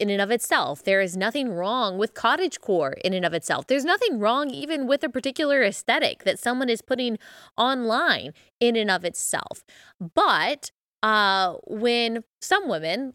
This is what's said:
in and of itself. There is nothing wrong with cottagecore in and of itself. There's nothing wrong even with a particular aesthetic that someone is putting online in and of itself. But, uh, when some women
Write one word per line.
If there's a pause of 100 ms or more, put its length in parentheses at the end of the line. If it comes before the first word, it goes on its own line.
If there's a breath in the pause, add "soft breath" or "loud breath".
in
and
of
itself.
There
is
nothing
wrong
with
cottagecore (100)
in
and
of
itself.
There's
nothing
wrong
even
with
a
particular
aesthetic
that
someone
is
putting (400 loud breath)
online (260 soft breath)
in
and
of
itself. (360 loud breath)
But, (300)
uh, (120)
when (200)
some
women